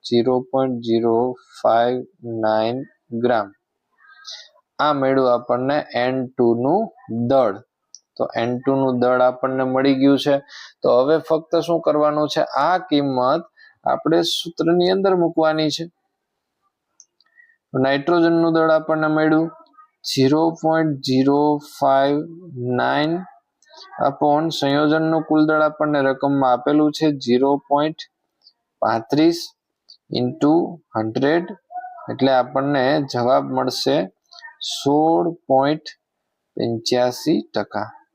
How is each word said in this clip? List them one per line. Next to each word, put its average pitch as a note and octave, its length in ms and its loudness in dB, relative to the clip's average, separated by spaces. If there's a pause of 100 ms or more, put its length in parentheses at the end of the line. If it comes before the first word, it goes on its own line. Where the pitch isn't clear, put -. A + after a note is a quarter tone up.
ઝીરો A#2+ 300 0 (160)
પોઇન્ટ C3 240 -2 (120)
ઝીરો A#2 300 2 (400)
ફાઇવ A#2 380 2 (480)
નાઇન A2 340 0 (460)
ગ્રામ. A2+ 240 0 (1300)
આ D3 200 0
મળ્યું C3 340 2
આપણને B2 440 -2 (260)
એન C3 120 0 (120)
ટુ B2 200 0 (160)
નું E3+ 180 2 (500)
દળ. A#2+ 240 2 (640)
તો - 60 -2 (180)
એન A#2+ 180 -2
ટુ C3+ 220 0
નું B2+ 200 0
દળ B2+ 260 4
આપણને C3 360 -2 (100)
મળી C3 280 2
ગયું C#3 240 4
છે. C#3+ 100 2 (460)
તો - 60 0 (120)
હવે D3 180 2 (100)
ફક્ત D#3+ 380 -2
શું E3 200 -2
કરવાનું D3+ 480 0
છે? D#3+ 100 0 (240)
આ F3+ 100 2 (120)
કિંમત C#3 540 0 (420)
આપણે D3+ 340 0 (160)
સૂત્રની F3 600 0
અંદર G3 180 2 (100)
મૂકવાની D#3 520 0
છે. E3 100 -8 (1900)
નાઇટ્રોજનનું E3 840 2
દળ D#3+ 220 4
આપણને D#3 400 -2
મળ્યું D#3 340 2 (580)
ઝીરો C#3 340 2 (180)
પોઇન્ટ D#3+ 300 2 (160)
ઝીરો C3+ 340 2 (340)
ફાઇવ C#3 400 2 (680)
નાઇન C#3+ 300 0 (960)
upon D3 360 0 (140)
સંયોજનનું D3+ 720 0
કુલ D#3 200 4
દળ D#3 160 2
આપણને D3+ 420 -2
રકમમાં C3+ 460 0
આપેલું D3 440 2
છે D#3 100 0 (160)
ઝીરો B2 280 2 (180)
પોઇન્ટ D3 300 -2 (840)
પાંત્રીસ C#3 580 0 (800)
into B2+ 320 0 (440)
હન્ડ્રેડ, B2+ 520 0 (640)
એટલે C3 280 0
આપણને C3+ 440 -2 (280)
જવાબ B2+ 320 0 (120)
મળશે C3 420 -2 (760)
સોળ D#3+ 520 0 (240)
પોઇન્ટ C#3 360 0 (720)
પંચ્યાસી B2 840 -2 (160)
ટકા. G#2 340 -6 (260)